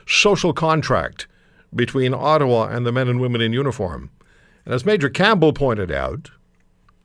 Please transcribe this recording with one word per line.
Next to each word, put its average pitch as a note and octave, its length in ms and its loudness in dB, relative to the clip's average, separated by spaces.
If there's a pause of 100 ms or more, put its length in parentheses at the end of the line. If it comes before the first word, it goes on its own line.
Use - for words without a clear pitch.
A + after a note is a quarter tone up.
social F#3 460 2
contract C#3 720 -2 (500)
between B2+ 380 0
Ottawa B2+ 540 2
and A#2+ 180 -4
the A#2+ 60 -2
men B2+ 180 0
and B2 100 0
women B2 220 -2
in A2+ 100 2
uniform. G#2+ 600 -4 (540)
And A#2 100 -6
as B2 100 -4
Major F#3 240 2
Campbell F3 440 2
pointed A2 360 -2
out, C#2 400 -6 (760)